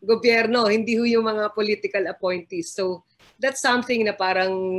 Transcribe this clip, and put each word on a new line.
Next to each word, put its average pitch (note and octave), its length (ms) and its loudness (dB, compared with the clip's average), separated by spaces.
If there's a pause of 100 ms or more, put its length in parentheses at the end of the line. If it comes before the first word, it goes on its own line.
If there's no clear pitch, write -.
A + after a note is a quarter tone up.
gobyerno, A3+ 640 2
hindi A3 320 2
ho A#3 80 2
yung A3+ 200 4
mga G#3+ 280 -2
political G#3 560 -2
appointees. F3+ 680 -6
So, F#3 240 -4 (360)
that's C4 240 -2
something B3 440 0
na G#3 80 0
parang F#3 400 0 (260)